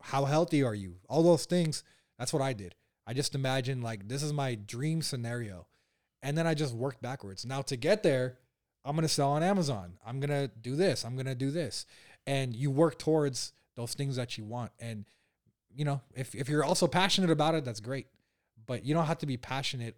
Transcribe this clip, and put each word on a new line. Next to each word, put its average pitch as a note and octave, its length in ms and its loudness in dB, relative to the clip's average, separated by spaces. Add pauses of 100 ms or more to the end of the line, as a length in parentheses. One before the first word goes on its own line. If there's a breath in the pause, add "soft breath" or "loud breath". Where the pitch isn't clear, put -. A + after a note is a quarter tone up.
how C#3 240 0
healthy D3+ 380 4
are A2+ 120 0
you? F#2+ 200 -8 (120)
All D3 160 4
those E3+ 220 8
things. E3+ 380 0 (360 soft breath)
That's A#2+ 140 -6
what D3 80 2
I C3+ 100 0
did. G2+ 240 -10 (320)
I A2+ 60 -6
just C#3 220 -2
imagined, C3 500 0
like, G#2+ 240 -8
this C#3 140 -4
is D3+ 100 -2
my C3+ 220 -2
dream C3 460 -4
scenario. A#2 640 -6 (540)
And C#3+ 160 -2
then E3 100 2
I D#3+ 60 4
just D3 200 -2
worked B2+ 280 -4
backwards. A2 440 -8
Now C3 160 -4
to C3 160 -4
get F3+ 260 2
there, B2+ 360 2 (440)
I'm C#3+ 120 -2
gonna D#3+ 120 2
sell C#3+ 240 2
on D3+ 120 2
Amazon. C#3+ 500 0 (120)
I'm A#2+ 140 -6
gonna C#3 300 0
do B2 260 -8
this. E3 300 2
I'm B2+ 100 -6
gonna C3 200 -4
do C3+ 160 0
this. D#3 340 -4 (420 soft breath)
And C3+ 260 0
you C3+ 160 0
work D3 300 4
towards D3 540 2 (220)
those A#2+ 180 -6
things C#3 240 -2
that A#2+ 200 -4
you A2 60 -8
want. A2+ 360 -8
And, A2+ 260 -10 (680)
you C#3+ 120 -2
know, C#3 160 0 (140)
if, - 200 -8
if B2+ 140 -4
you're D3+ 160 4
also F3 220 4
passionate F#3 420 4
about D#3+ 260 4
it, D#3 80 0
that's A2+ 160 -6
great. B2+ 280 -8 (600)
But A#2 160 -4
you C#3+ 120 0
don't E3 100 2
have D#3+ 140 0
to D#3 80 -4
be C3 100 -2
passionate B2+ 600 -6